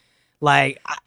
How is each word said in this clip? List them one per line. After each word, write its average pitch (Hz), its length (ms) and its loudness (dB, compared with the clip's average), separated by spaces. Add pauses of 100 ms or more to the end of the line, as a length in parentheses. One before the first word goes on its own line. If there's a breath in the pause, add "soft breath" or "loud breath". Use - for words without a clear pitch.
(400)
like, 139 460 2
I, - 100 -10 (100)